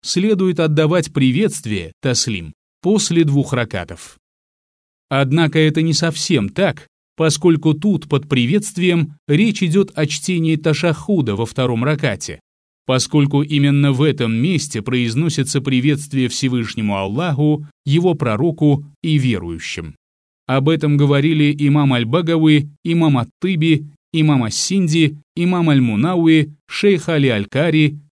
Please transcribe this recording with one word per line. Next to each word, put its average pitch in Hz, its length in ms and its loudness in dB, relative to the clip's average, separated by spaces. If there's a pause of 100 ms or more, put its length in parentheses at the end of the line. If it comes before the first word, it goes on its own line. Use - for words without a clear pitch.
следует 185 560 0
отдавать 160 540 0
приветствие, 127 880 0
таслим, 101 540 -4 (260)
после 175 440 2
двух 143 280 0
ракатов. 101 640 -6 (960)
Однако 147 480 0
это 156 240 2
не 165 100 0
совсем 165 560 -2
так, - 400 -4 (280)
поскольку 160 580 2
тут 170 340 -2
под 139 200 -2
приветствием 170 880 0 (120)
речь 202 340 0
идет 190 320 0
о 156 120 -2
чтении 160 500 -2
ташахуда 156 800 -2
во 113 80 -4
втором 123 400 -2
ракате, 139 560 -4 (460)
поскольку 139 560 2
именно 143 500 2
в 131 100 -2
этом 139 300 0
месте 127 480 -2
произносится 127 800 -2
приветствие 135 680 0
Всевышнему 117 680 -2
Аллаху, 147 680 -2 (180)
его 170 300 2
пророку 143 720 0 (160)
и 156 160 0
верующим. 85 760 -4 (520)
Об 135 220 0
этом 156 280 2
говорили 147 640 2
имам 143 360 2
Аль-Багави, 156 720 2 (160)
имам 165 340 2
Ат-Тыби, 156 680 0 (260)
имам 151 320 2
Ас-Синди, 165 760 0 (160)
имам 175 360 0
Аль-Мунауи, 151 840 2 (140)
шейх 190 400 0
Али 147 200 2
Аль-Кари, 147 720 0 (220)